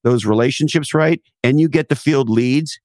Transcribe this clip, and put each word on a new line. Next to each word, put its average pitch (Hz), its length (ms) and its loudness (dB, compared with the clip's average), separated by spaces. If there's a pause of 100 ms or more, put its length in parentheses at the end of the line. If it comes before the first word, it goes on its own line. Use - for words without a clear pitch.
those 120 200 2
relationships 127 680 0
right, 160 260 0 (240)
and 143 160 2
you 160 80 2
get 151 220 -2
the 147 80 0
field 135 320 -2
leads 127 560 -2